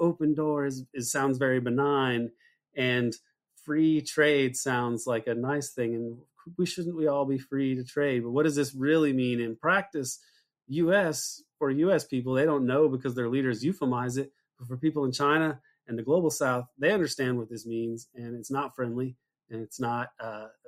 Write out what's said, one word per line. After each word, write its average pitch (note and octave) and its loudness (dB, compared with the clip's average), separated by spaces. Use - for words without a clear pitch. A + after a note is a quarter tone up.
open E3 2
door D3 0
is, C3 -6
is, B2 -6
sounds C3+ 0
very C3 2
benign, B2 0
and B2 0
free D#3 2
trade C#3+ 2
sounds B2 -2
like A#2 -2
a A#2 0
nice C3+ -4
thing. A#2 -2
And A#2 -6
we, F#3 2
shouldn't E3+ -4
we D3+ 2
all C#3+ 2
be C3+ 0
free C3+ -2
to B2+ -4
trade? C3+ 0
But A#2 -6
what C#3+ 2
does D3+ 2
this C#3 0
really D3 4
mean B2 2
in A2+ -4
practice? B2+ -2
U E3 2
S, F3+ 0
for C#3 0
U D#3 2
S D#3 2
people, B2+ -2
they C3+ 4
don't C#3+ 2
know C#3+ 4
because B2+ -2
their B2 -2
leaders B2 0
euphemize B2+ 0
it. C3+ -4
But A#2+ -14
for B2+ -8
people D3+ 0
in B2+ 0
China D3 2
and A#2 -6
the A#2 -6
global D#3 2
South, B2 0
they D#3 4
understand C3+ 0
what A2 -8
this A2+ -14
means, A#2 -6
and A#2+ -12
it's A2+ -12
not C3+ -4
friendly, B2 -4
and A2+ -10
it's - -12
not, A#2+ -4
uh, A2 -10